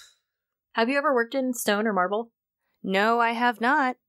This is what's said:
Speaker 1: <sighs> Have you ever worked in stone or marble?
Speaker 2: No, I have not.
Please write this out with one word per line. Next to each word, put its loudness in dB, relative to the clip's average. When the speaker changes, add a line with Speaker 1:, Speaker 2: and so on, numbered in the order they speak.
Speaker 1:
<sighs> -20
Have 0
you 0
ever 2
worked -2
in -2
stone -2
or -2
marble? -2
Speaker 2:
No, 2
I 2
have 0
not. 0